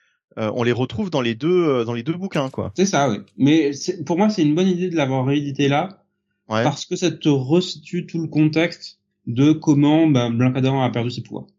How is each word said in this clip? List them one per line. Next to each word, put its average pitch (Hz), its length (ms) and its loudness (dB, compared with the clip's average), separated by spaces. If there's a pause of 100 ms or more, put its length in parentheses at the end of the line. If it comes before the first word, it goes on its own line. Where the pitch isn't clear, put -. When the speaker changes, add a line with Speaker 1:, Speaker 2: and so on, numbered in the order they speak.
(380)
Speaker 1:
euh, 110 180 -2
on 120 80 -2
les 120 80 2
retrouve 131 360 -4
dans 156 120 -2
les 120 160 -2
deux, 170 320 0
euh, 127 160 0
dans 120 100 -4
les 117 80 -6
deux 156 140 -6
bouquins, 170 340 -4
quoi. 95 260 -8
Speaker 2:
C'est 180 80 2
ça, 147 240 0
oui. 104 100 -2 (200)
Mais 147 340 4
c'est, 156 320 -8
pour 170 140 -2
moi, 214 100 4
c'est 208 140 0
une 151 140 4
bonne 190 120 2
idée 180 200 0
de 165 80 -6
l'avoir 131 280 0
réédité 143 440 -2
là, 151 280 -2 (520)
Speaker 1:
Ouais. 110 160 0
Speaker 2:
parce 156 200 -2
que 180 120 -6
ça 170 160 0
te 160 160 -4
resitue 156 800 0
tout 170 140 -6
le 160 60 -4
contexte 156 720 0 (300)
de 135 240 4
comment, 156 560 4
ben, 120 220 2
Black 127 260 0
Adam 135 260 0
a 123 80 0
perdu 120 220 -4
ses - 100 -8
pouvoirs. - 240 -14 (120)